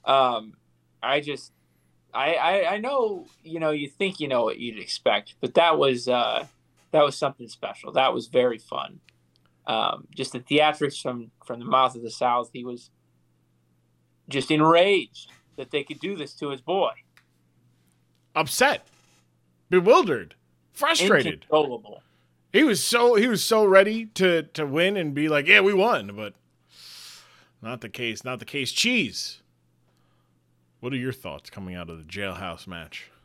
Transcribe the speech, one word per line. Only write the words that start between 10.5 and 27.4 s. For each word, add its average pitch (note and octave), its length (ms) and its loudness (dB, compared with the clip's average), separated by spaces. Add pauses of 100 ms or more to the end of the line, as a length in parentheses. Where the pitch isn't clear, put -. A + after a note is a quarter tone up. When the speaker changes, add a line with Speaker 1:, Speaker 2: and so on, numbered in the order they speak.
Speaker 1:
from, A#2+ 300 -8 (140)
from A#2+ 160 -12
the A#2+ 40 -14
mouth B2 300 2
of A#2 80 -14
the A2+ 80 -10
South. A#2+ 420 -2
He B2 120 -14
was B2 260 -14 (1400)
just C3+ 220 -4
enraged E3 800 2 (260)
that C3+ 140 -12
they C#3+ 140 -4
could D3+ 160 -14
do G3 160 -6
this C#3+ 180 -12
to C#3+ 160 -8
his C3+ 100 -10
boy. D#3+ 320 -2 (1400)
Speaker 2:
Upset. A3+ 520 0 (840)
Bewildered. F3+ 680 4 (380)
Frustrated. F3+ 720 2
Speaker 1:
Inconsolable. C#3 580 -2 (500)
Speaker 2:
He B3+ 120 6
was A3 180 2
so, A#3+ 320 4
he A3 140 4
was G#3+ 160 0
so G#3+ 200 4
ready G#3 500 6
to, F3 280 2
to D#3 240 -6
win E3+ 300 0
and D3+ 180 -4
be D3+ 140 -2
like, D3 180 0
"Yeah, G3+ 140 8
we G3+ 120 4
won," F#3 440 0
but G#2 180 -12 (1300)